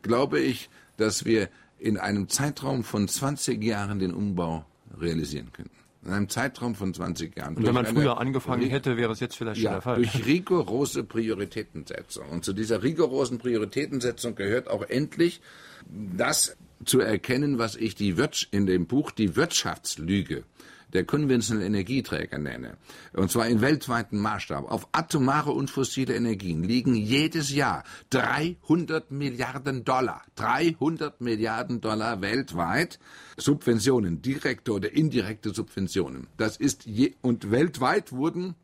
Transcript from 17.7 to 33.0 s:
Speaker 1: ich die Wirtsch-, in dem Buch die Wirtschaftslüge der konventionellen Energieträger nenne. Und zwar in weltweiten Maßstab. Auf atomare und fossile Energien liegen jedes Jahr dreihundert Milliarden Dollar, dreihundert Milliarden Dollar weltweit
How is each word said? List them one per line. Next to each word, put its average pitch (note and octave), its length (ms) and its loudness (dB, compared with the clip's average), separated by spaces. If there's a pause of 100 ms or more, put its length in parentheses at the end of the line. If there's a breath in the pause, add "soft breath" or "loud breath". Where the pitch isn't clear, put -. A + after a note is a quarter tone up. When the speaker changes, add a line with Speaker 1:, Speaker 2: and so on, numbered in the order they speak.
Speaker 1:
ich A2 200 -2
die G2 200 2
Wirtsch-, - 360 0
in G2+ 160 4
dem F2+ 180 4
Buch D3 260 0
die G2 240 0
Wirtschaftslüge D#2+ 1080 -2 (500 loud breath)
der F#2 100 4
konventionellen A#2 640 2
Energieträger G2+ 680 -2
nenne. B1+ 400 -8 (340 loud breath)
Und F#2 180 2
zwar A#2 180 2
in A#2 120 4
weltweiten A#2+ 600 2
Maßstab. F#2+ 520 -4
Auf - 220 -4
atomare D3 580 2
und C3+ 180 -2
fossile A#2+ 460 0
Energien F#2+ 480 0
liegen B2 320 4
jedes C#3 580 0
Jahr B2+ 300 0 (260 loud breath)
dreihundert D#3 1000 2
Milliarden C3 720 -4
Dollar, C3 400 0 (120)
dreihundert D3+ 840 0
Milliarden A2+ 640 -2
Dollar A2 400 -2
weltweit G2+ 800 0 (360 loud breath)